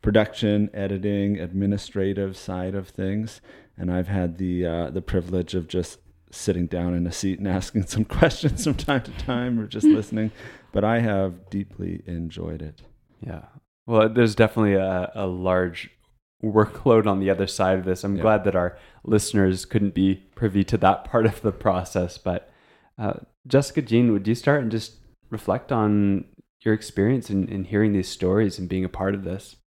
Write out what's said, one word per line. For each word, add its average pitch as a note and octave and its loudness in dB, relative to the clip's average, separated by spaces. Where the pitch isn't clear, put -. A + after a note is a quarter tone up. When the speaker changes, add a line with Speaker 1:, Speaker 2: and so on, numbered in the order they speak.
Speaker 1:
production, G#2 2
editing, G2+ -2
administrative G2 -2
side F#2 -6
of F#2+ -8
things, G2+ -6
and F2+ -4
I've F2+ -2
had F2+ -2
the, F2+ -2
uh, E2 -2
the F2 -4
privilege F2+ -2
of E2+ -4
just F2+ -4
sitting F2 -2
down F2 -2
in F2 -2
a F2 -4
seat F#2+ -4
and G2+ -4
<laughs> F#2+ 0
asking G2 -4
some A2 -2
questions - 0
from D3+ 0
time C#3 -2
to - -14
time B2 -4
or G#2+ -4
just G#2 0
Speaker 2:
<laughs> - -
Speaker 1:
listening. A2 2
But G2+ 2
I A2+ 2
have G2 -2
deeply F#2+ -8
enjoyed E2 -8
it. D2+ -14
Speaker 2:
Yeah. E2 -12
Well, A2+ 6
there's A2+ 4
definitely G#2+ 4
a, F#2+ 0
a G#2 -4
large F2+ 0
workload G#2+ 4
on G2 2
the F#2+ 2
other F#2+ 2
side F#2+ 2
of F2+ -6
this. F#2 -2
I'm G2 -2
Speaker 1:
Yeah. F2 -2
Speaker 2:
glad G#2+ 4
that G2 0
our F2 0
listeners G2 2
couldn't G2+ 0
be F#2+ 2
privy G2+ 0
to A#2 -2
that - 4
part A2+ 2
of - 0
the G#2+ 0
process. F#2 -2
But, F2+ -6
uh, G#2 -4
Jessica C#3 2
Jean, A#2+ 4
would G2 0
you A2+ 2
start C#3+ 2
and A#2 -4
just A2 -6
reflect G#2+ -4
on G#2 2
your A2 4
experience A2+ 0
in, F#2+ 0
in G2 -6
hearing G#2 2
these F#2 0
stories G2 0
and F2+ -8
being F#2 -2
a F2+ -6
part G2 -2
of G2 -10
this? F#2+ -10